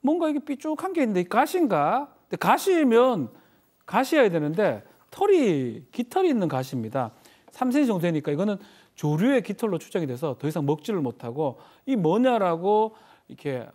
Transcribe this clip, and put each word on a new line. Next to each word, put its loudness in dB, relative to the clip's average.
뭔가 0
이게 -2
삐죽한 -6
게 0
있는데 0
가시인가? 0
근데 -6
가시면 2
가시여야 2
되는데 0
털이, 2
깃털이 0
있는 0
가시입니다. -4
삼 -2
센티 2
정도 0
되니까 -2
이거는 -2
조류의 0
깃털로 -4
추정이 -4
돼서 -6
더 -6
이상 -4
먹지를 -2
못하고 -6
이 -2
뭐냐라고 2
이렇게 -8